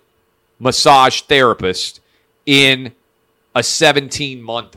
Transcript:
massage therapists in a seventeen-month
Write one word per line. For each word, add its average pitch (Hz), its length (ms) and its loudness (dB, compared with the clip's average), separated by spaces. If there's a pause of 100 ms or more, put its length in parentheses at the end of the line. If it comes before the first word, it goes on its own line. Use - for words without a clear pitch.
(580)
massage 131 640 2
therapists 110 760 -2 (480)
in 135 460 0 (600)
a 123 80 0
seventeen-month 127 1160 -4